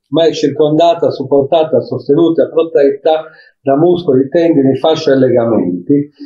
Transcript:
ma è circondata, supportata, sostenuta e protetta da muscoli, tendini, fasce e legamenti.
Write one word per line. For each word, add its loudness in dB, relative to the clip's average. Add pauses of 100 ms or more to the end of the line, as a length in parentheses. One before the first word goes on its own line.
ma 0
è 2
circondata, 0
supportata, 0
sostenuta 0
e -2
protetta 0 (360)
da 0
muscoli, 0
tendini, 0
fasce 0
e 2
legamenti. 0 (160)